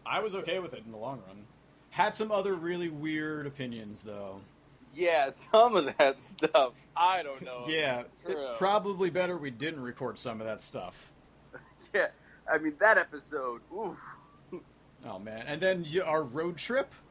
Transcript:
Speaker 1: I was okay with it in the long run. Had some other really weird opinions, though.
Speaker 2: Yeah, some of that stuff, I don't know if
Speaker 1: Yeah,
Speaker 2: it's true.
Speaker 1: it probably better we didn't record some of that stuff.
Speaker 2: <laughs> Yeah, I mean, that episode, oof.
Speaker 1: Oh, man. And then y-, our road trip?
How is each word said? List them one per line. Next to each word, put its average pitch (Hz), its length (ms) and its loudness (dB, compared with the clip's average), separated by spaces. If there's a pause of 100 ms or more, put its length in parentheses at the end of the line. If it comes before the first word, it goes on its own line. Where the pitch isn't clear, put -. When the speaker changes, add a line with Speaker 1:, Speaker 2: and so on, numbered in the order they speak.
Speaker 1:
I 147 160 -2
was 208 140 -4
okay 180 240 -2
with 165 140 -8
it 110 120 -14
in 113 80 -16
the 107 40 -14
long 120 300 -8
run. 101 180 -20 (440)
Had 208 260 2
some 220 160 -2
other 196 220 0
really 175 340 -4
weird 156 580 -4
opinions, 117 580 -10
though. 101 360 -10 (560)
Speaker 2:
Yeah, 160 360 4
some 226 440 6
of 139 220 4
that 139 240 6
stuff, 151 520 2 (220)
I 180 280 4
don't 139 200 -8
know 123 240 -10
if 160 60 -2
Speaker 1:
Yeah, 139 260 0
Speaker 2:
it's 120 100 -10 (140)
true. 156 180 -4
Speaker 1:
it 127 160 -6
probably 190 520 2
better 180 280 0
we 143 140 -6
didn't 143 300 -6
record 120 360 -6
some 113 220 -6
of 110 80 -6
that 107 140 -6
stuff. - 500 -12 (420)
Speaker 2:
<laughs> - 60 -16 (340)
Yeah, 185 140 2 (440)
I 156 80 4
mean, 156 200 -2
that 196 180 8
episode, 135 640 -4 (140)
oof. 202 220 -8 (1080)
Speaker 1:
Oh, 101 140 -10
man. 110 280 -10
And 147 140 -6
then 185 320 2
y-, 185 80 2
our 156 220 2
road 156 340 -4
trip? - 360 -2 (180)